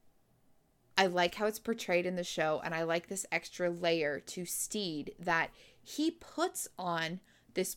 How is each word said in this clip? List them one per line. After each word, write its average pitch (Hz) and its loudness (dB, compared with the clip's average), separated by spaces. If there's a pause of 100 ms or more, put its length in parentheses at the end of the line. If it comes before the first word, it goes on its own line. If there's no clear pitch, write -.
(960)
I 196 6
like 175 2
how 214 0
it's 220 -2
portrayed 185 0
in 185 -2
the 175 -2
show, 156 2
and 165 -2
I 165 0
like 165 0
this 190 -6
extra 175 0
layer 170 2
to - -8
Steed 165 -4
that 165 2 (320)
he 311 0
puts - -4 (100)
on 170 -2 (340)
this 185 0